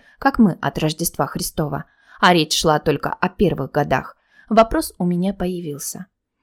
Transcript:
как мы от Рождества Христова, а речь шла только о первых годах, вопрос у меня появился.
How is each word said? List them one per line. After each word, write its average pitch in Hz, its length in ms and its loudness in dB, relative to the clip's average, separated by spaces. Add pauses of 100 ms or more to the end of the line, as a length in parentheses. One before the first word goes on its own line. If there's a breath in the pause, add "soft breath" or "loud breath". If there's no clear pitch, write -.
(200 soft breath)
как 277 200 0
мы 208 220 4
от - 160 -4
Рождества 156 500 -2
Христова, 151 580 -6 (340 soft breath)
а 180 140 6
речь 156 240 2
шла 151 220 2
только 143 320 -2
о - 180 -2
первых 143 420 0
годах, 143 440 -2 (320 soft breath)
вопрос 226 500 2
у 180 80 -4
меня 180 280 -2
появился. 175 720 -8 (380)